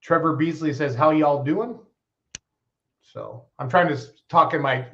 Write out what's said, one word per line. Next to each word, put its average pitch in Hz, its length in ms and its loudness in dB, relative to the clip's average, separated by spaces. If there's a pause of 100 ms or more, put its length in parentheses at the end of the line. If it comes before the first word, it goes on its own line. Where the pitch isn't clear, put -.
Trevor 160 360 0
Beasley 156 360 -2
says, 135 220 -2
How 151 160 4
y'all 147 340 2
doing? 139 340 -4 (1200)
So - 420 -18 (140)
I'm 131 100 -10
trying 175 200 4
to 151 60 0
s-, - 340 -12
talk 165 260 4
in 151 80 -2
my 127 320 -2